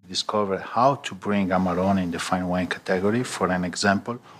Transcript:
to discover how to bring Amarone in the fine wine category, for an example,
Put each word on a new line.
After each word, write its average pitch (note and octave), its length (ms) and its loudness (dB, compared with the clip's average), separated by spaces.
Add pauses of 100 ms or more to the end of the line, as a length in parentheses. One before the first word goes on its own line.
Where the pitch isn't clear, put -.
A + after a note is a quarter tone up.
to F2 40 -20
discover F#2+ 520 -2
how B2+ 360 2
to - 200 -10
bring G2+ 340 0
Amarone F#2 540 2
in F2 80 -2
the E2+ 80 -4
fine F2+ 280 -2
wine F2+ 200 0
category, G2+ 560 0
for G2 260 -2
an F2+ 160 0
example, G2+ 540 0 (200)